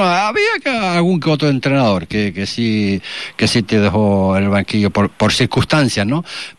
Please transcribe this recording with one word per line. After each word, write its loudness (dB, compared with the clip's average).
había 0
que, -4
algún 0
que -2
otro 0
entrenador 0
que, -2
que -6
sí, -2
que 0
sí 2
te 2
dejó 2
en 0
el 0
banquillo 0
por, 0
por 0
circunstancias, 0
¿no? -2